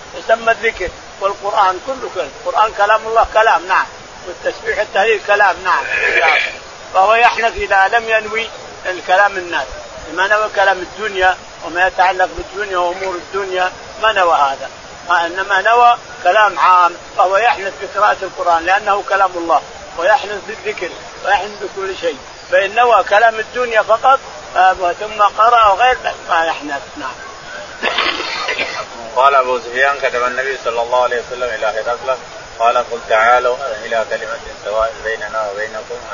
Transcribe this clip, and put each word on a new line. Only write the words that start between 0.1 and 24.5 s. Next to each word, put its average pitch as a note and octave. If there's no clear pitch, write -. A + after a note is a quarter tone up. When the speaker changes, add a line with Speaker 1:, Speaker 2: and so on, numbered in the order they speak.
Speaker 1:
يسمى A3+
الذكر. A3
والقرآن G3
كله A#3+
كلام. D#3
القرآن G#3+
كلام G#3+
الله، A3
كلام، A3
نعم. F3
والتسبيح، F#3
التهليل، G#3
كلام، G3+
نعم. E3
فهو F#3+
يحنث A3+
إذا G3
لم A3+
ينوي A3
الكلام F#3
الناس، E3+
ما F#3
نوى G#3+
كلام G3
الدنيا F#3
وما E3+
يتعلق F#3
بالدنيا F#3
وأمور F3+
الدنيا، F#3
ما A3
نوى F3+
هذا، C3+
ما F3
إنما F#3+
نوى A#3+
كلام F#3+
عام، F3
فهو F#3+
يحنث G3
بقراءة G3+
القرآن F3
لأنه G3+
كلام G3
الله، E3+
ويحنث G3+
بالذكر، G3+
ويحنث G3+
بكل F#3+
شيء. E3+
فإن F#3+
نوى A3+
كلام A3
الدنيا A3+
فقط، C4